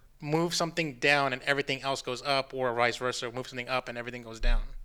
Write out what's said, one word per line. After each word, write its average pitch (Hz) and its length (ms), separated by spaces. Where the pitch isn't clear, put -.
move 160 340
something 160 420
down 139 360
and 127 120
everything 139 380
else 139 200
goes 123 200
up, 139 300
or 127 220
vice 120 240
versa, 123 340
move 123 160
something 123 220
up 127 180
and 120 80
everything 120 260
goes 113 160
down. 117 220